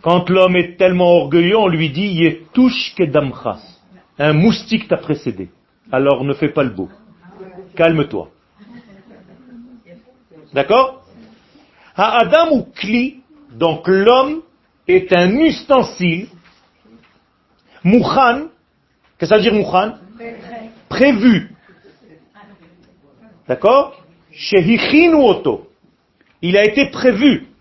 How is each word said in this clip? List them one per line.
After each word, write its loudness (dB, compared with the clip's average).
Quand 0
l'homme 2
est -2
tellement 2
orgueilleux, 0
on 2
lui -2
dit, -6
Yetush -2
kedamcha. -4
Un 0
moustique -2
t'a -2
précédé. -8
Alors 0
ne -4
fais -4
pas -2
le -4
beau. -10
Calme-toi. -2
D'accord ? 0
Ha'adam 0
ou -2
kli, -6
donc -4
l'homme 2
est 2
un 2
ustensile, -2
mouchan, 2
qu'est-ce -
que -6
ça 2
veut 2
dire 0
mouchan ? -2
Prévu. 2
D'accord ? 0
Shehichinu 2
oto. 0
Il -2
a 4
été 0
prévu. 0